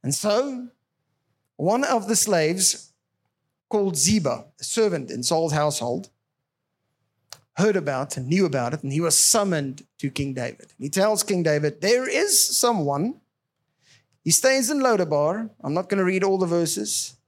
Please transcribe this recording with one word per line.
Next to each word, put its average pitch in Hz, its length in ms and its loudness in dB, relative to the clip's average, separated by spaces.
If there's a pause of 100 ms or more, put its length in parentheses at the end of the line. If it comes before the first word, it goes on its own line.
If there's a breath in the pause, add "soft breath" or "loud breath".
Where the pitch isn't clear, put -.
And 135 100 -2
so 247 540 -2 (880)
one 220 280 0
of 226 220 0
the 226 100 2
slaves 185 720 0 (800)
called 196 260 0
Ziba, 147 500 0 (140)
a - 40 -12
servant 175 460 -2
in 120 140 -8
Saul's 160 300 0
household, 147 560 -2 (1400)
heard 196 240 2
about 143 400 -4
and 127 100 -8
knew 180 180 2
about 131 280 -2
it, 156 100 -10
and 135 80 -6
he 147 80 -2
was 165 180 0
summoned 160 680 0 (120)
to 139 140 -6
King 139 220 -6
David. - 440 -10
He 139 120 -8
tells 202 340 2
King 185 180 -2
David, 151 400 0
"There 240 260 2
is 392 360 2
someone, 196 760 0 (1040 soft breath)
he 165 80 -2
stays 262 380 2
in 294 100 0
Lodabar." 190 720 0 (140)
I'm 143 100 -4
not 185 160 -4
gonna 196 140 0
read 185 220 2
all 190 120 2
the 185 80 2
verses. 170 680 -2 (120)